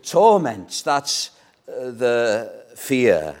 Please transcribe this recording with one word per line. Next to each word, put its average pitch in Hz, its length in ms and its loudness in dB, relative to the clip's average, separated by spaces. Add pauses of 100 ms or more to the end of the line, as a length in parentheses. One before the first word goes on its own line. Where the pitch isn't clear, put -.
torment. 170 800 2
That's, - 460 -4 (380)
uh, 127 220 -10
the 117 720 -2 (100)
fear. 90 680 0